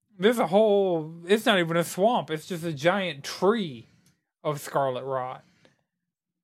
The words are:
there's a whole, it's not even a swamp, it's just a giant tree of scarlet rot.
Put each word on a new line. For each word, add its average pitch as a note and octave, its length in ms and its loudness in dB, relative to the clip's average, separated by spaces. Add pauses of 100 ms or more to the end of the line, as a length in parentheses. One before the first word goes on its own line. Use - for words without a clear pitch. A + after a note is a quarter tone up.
(180)
there's A3+ 200 4
a A3 80 2
whole, F#3 680 2 (120)
it's G#3+ 200 2
not G#3 120 4
even E3 180 0
a E3+ 80 2
swamp, F#3 460 0
it's D#3 160 -8
just E3+ 180 -8
a E3+ 80 -4
giant D#3+ 520 -2
tree F3+ 640 -2 (540)
of D3 180 -4
scarlet C3 440 -2
rot. C3 400 -8 (1000)